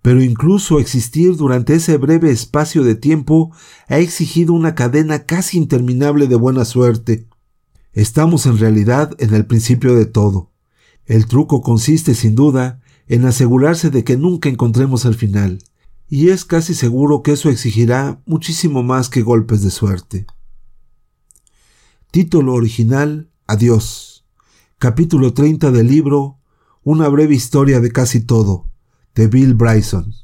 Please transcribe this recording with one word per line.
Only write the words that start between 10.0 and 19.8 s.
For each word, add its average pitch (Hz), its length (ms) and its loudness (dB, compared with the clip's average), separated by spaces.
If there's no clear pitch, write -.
todo. 98 460 -2
El 113 200 2
truco 127 360 0
consiste, 123 540 0
sin 110 200 0
duda, 127 460 0
en 117 180 0
asegurarse 131 640 2
de 127 140 0
que 123 140 0
nunca 165 320 -2
encontremos 123 560 0
el 117 100 2
final. 98 440 -2
Y 151 220 2
es 185 160 -2
casi 165 300 -2
seguro 139 480 0
que 147 100 0
eso 147 160 -2
exigirá 123 760 -2
muchísimo 160 580 -4
más 127 260 -2
que 127 120 -2
golpes 110 420 0
de 95 80 0
suerte. 98 540 -6